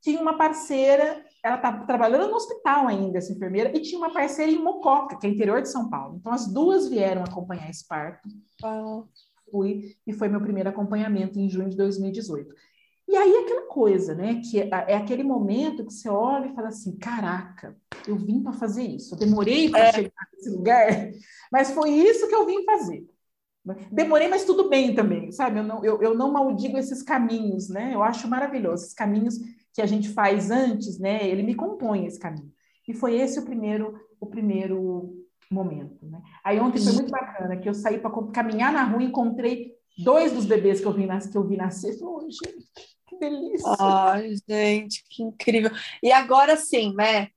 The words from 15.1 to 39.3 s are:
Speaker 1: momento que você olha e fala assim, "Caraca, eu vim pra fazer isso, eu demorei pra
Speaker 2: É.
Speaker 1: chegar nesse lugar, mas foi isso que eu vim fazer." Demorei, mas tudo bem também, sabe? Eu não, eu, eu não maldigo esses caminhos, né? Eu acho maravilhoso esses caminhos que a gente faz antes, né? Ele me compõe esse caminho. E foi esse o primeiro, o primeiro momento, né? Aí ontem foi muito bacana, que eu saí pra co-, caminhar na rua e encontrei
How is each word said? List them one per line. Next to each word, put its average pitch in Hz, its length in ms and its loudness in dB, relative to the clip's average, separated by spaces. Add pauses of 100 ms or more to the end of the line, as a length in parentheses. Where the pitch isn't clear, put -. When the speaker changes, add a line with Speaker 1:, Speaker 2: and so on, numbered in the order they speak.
Speaker 1:
momento 247 600 0
que - 100 -14
você - 140 -12
olha 254 400 0
e 269 60 -10
fala 220 140 -8
assim, 202 300 -10
"Caraca, 208 800 -8 (320)
eu 208 80 -4
vim 214 280 -2
pra 247 100 -6
fazer 226 300 -6
isso, 180 320 -10
eu 160 40 -14
demorei 214 520 2
pra 220 80 4
Speaker 2:
É. 226 120 8
Speaker 1:
chegar 196 420 -2
nesse - 180 -14
lugar, 208 600 4 (400)
mas 269 200 2
foi 302 180 2
isso 403 380 6
que - 80 2
eu 415 100 4
vim 370 180 -2
fazer." 320 440 -2 (840)
Demorei, 311 360 4
mas 381 180 0
tudo 381 240 4
bem 262 240 4
também, 175 380 0
sabe? 233 280 -2
Eu 214 40 -2
não, 220 200 -6
eu, 220 160 2
eu 226 140 4
não 254 180 0
maldigo 269 460 0
esses 262 240 -6
caminhos, 220 680 -2
né? 226 280 -6
Eu 202 80 2
acho 226 240 -2
maravilhoso 254 560 -2
esses - 100 -18
caminhos 214 460 0 (340)
que - 80 -4
a 208 60 2
gente 208 220 0
faz 202 420 2
antes, 220 480 0
né? 202 280 -2
Ele 190 140 0
me 226 140 -2
compõe 247 500 -4
esse 170 140 -12
caminho. 151 340 -12 (340)
E 226 60 -8
foi 233 220 0
esse 269 240 0
o - 40 -8
primeiro, 214 560 -4 (200)
o 208 80 -12
primeiro 190 960 -4 (260)
momento, 156 540 -6
né? 156 160 -16 (220)
Aí 208 160 2
ontem 233 200 0
foi 202 140 4
muito 247 160 2
bacana, 190 480 -6
que 185 100 -6
eu 208 60 -2
saí 220 260 -2
pra 220 120 -4
co-, 220 200 -6
caminhar 226 400 0
na 294 120 2
rua 233 180 0
e 262 60 0
encontrei 240 640 -2 (240)